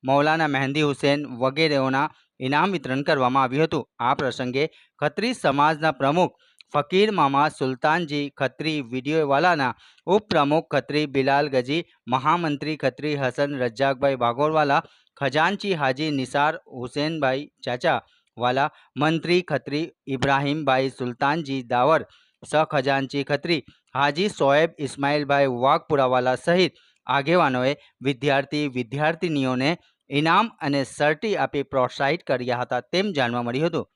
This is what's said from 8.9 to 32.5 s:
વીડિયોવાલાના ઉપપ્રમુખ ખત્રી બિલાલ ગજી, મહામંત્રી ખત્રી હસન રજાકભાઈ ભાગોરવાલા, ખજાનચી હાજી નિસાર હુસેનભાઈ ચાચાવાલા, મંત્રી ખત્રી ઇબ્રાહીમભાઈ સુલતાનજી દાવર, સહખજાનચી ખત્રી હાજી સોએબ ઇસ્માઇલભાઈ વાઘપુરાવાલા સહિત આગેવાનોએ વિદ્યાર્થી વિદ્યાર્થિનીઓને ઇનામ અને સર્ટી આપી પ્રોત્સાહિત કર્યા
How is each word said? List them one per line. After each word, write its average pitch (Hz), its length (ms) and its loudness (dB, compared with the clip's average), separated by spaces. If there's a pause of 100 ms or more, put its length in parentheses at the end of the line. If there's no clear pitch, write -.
વીડિયોવાલાના 143 840 2 (300)
ઉપપ્રમુખ 160 640 2
ખત્રી 147 340 0
બિલાલ 139 460 2
ગજી, 131 340 -2 (200)
મહામંત્રી 147 680 0
ખત્રી 139 440 -4
હસન 143 400 -2
રજાકભાઈ 131 640 0
ભાગોરવાલા, 147 580 2 (340)
ખજાનચી 170 580 0
હાજી 147 360 -2
નિસાર 143 420 0 (280)
હુસેનભાઈ 143 680 -4 (180)
ચાચાવાલા, 127 1040 -2 (280)
મંત્રી 160 460 0
ખત્રી 147 440 -4 (220)
ઇબ્રાહીમભાઈ 139 920 0
સુલતાનજી 135 640 -4 (100)
દાવર, 127 360 2 (340)
સહખજાનચી 139 840 0
ખત્રી 147 380 -2 (320)
હાજી 143 400 0
સોએબ 151 440 4
ઇસ્માઇલભાઈ 139 840 0
વાઘપુરાવાલા 131 760 2
સહિત 175 420 0 (220)
આગેવાનોએ 139 680 2 (280)
વિદ્યાર્થી 139 720 0
વિદ્યાર્થિનીઓને 139 1000 -2 (380)
ઇનામ 165 380 2 (120)
અને 143 240 -2
સર્ટી 156 520 -2
આપી 139 280 -2
પ્રોત્સાહિત 139 600 -2
કર્યા 123 320 -2